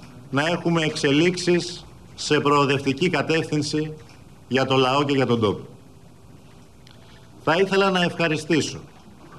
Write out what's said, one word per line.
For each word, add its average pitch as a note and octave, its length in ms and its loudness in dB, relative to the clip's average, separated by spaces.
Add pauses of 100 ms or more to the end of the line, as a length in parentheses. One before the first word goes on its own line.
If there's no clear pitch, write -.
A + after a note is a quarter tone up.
(300)
να C#3 160 0
έχουμε E3+ 360 0
εξελίξεις E3 1040 0 (280)
σε D3+ 260 0
προοδευτική C#3 680 2
κατεύθυνση D3+ 840 -2 (560)
για B2+ 160 2
το C3 120 0
λαό C3+ 280 2
και C#3 100 0
για C3 120 2
τον A#2 140 0
τόπο. G2+ 260 -2 (1800)
Θα D#3 120 0
ήθελα G3 340 2
να F3+ 120 0
ευχαριστήσω E3 760 -2 (600)